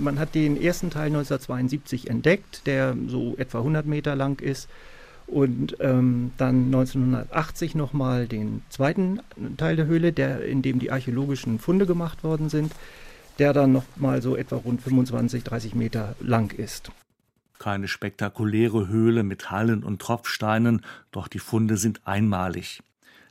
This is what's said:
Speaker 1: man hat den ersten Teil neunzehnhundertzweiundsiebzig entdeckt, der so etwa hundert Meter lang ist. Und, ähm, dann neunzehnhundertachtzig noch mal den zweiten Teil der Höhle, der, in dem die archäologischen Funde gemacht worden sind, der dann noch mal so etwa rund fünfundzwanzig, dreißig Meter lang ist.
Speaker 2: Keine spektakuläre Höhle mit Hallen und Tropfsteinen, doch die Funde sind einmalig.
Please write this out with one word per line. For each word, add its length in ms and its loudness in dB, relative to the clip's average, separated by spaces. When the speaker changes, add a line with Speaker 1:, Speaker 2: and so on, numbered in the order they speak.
Speaker 1:
man 160 -2
hat 160 -4
den 260 2
ersten 300 0
Teil 200 -2
neunzehnhundertzweiundsiebzig 1000 -2
entdeckt, 560 0
der 280 2
so 300 -4
etwa 220 -4
hundert 260 0
Meter 280 -2
lang 280 -2
ist. 260 -4
Und, 540 0
ähm, 560 2
dann 320 4
neunzehnhundertachtzig 1080 0
noch 200 -2
mal 340 0
den 400 -4
zweiten 520 0
Teil 200 0
der 100 2
Höhle, 260 4
der, 320 -2
in 160 0
dem 180 0
die 120 -2
archäologischen 680 -2
Funde 280 2
gemacht 360 -2
worden 280 0
sind, 240 0
der 160 4
dann 180 6
noch 120 4
mal 240 0
so 160 -2
etwa 200 -4
rund 260 -2
fünfundzwanzig, 600 2
dreißig 320 -6
Meter 460 -2
lang 320 2
ist. 400 -10
Speaker 2:
Keine 300 -2
spektakuläre 1000 0
Höhle 340 4
mit 280 -4
Hallen 320 2
und 200 -6
Tropfsteinen, 800 0
doch 180 -10
die 120 -8
Funde 380 0
sind 280 -2
einmalig. 760 -2